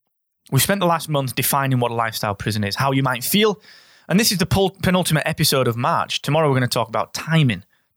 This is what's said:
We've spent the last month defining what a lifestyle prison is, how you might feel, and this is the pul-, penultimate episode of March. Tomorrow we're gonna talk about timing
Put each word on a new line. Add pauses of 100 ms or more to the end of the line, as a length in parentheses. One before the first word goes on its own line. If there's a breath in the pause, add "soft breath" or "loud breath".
(500)
We've
spent
the
last
month
defining
what
a
lifestyle
prison
is,
how
you
might
feel, (460 loud breath)
and
this
is
the
pul-,
penultimate
episode
of
March.
Tomorrow
we're
gonna
talk
about
timing (320)